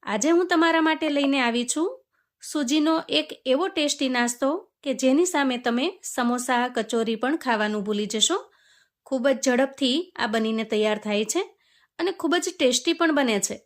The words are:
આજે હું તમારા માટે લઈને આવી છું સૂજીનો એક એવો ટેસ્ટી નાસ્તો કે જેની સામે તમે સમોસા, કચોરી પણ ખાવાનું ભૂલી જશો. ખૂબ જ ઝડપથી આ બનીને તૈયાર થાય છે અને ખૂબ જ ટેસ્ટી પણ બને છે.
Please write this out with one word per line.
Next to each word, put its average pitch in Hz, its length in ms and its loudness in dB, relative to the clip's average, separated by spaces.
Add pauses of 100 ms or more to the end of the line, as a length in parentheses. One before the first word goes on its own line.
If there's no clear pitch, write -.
(120)
આજે 214 240 0
હું 359 140 2
તમારા 330 380 4
માટે 320 260 0
લઈને 277 320 2
આવી 233 260 0
છું 320 160 0 (600)
સૂજીનો 302 440 2 (260)
એક 302 120 -8 (200)
એવો 311 180 2
ટેસ્ટી 294 460 -2
નાસ્તો 240 340 0 (340)
કે 269 180 -2
જેની 294 300 4
સામે 269 240 0 (100)
તમે 247 200 0 (260)
સમોસા, 247 480 0 (160)
કચોરી 226 460 -2
પણ 285 220 0
ખાવાનું 214 440 0
ભૂલી 208 260 -2
જશો. 311 240 2 (680)
ખૂબ 262 260 -2
જ - 40 2 (100)
ઝડપથી 269 520 0 (240)
આ 226 100 -2
બનીને 220 320 -2 (100)
તૈયાર 214 340 0
થાય 208 260 0
છે 370 100 0 (540)
અને 359 220 -2
ખૂબ 339 240 2
જ - 100 -4
ટેસ્ટી 262 460 2
પણ 320 180 2
બને 240 180 2 (120)
છે. - 180 -8